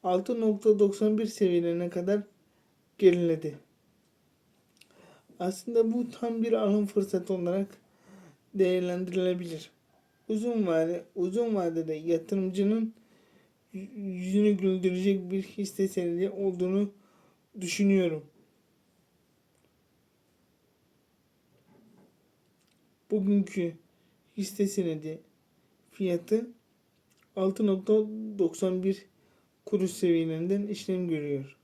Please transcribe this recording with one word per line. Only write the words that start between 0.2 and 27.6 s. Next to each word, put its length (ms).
nokta 380
doksan 380
bir 80
seviyelerine 640
kadar 320
geriledi. 600
Aslında 540
bu 160
tam 340
bir 100
alım 320
fırsatı 480
olarak 440
değerlendirilebilir. 1160
Uzun 380
vade, 380
uzun 400
vadede 380
yatırımcının 1000
yü-, 260
yüzünü 520
güldürecek 800
bir 120
hisse 440
senedi 420
olduğunu 640
düşünüyorum. 640
Bugünkü 640
hisse 300
senedi 520
fiyatı 580
altı 320